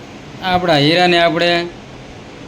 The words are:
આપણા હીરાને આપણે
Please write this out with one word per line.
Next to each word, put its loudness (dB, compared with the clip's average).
આપણા 2
હીરાને 4
આપણે 2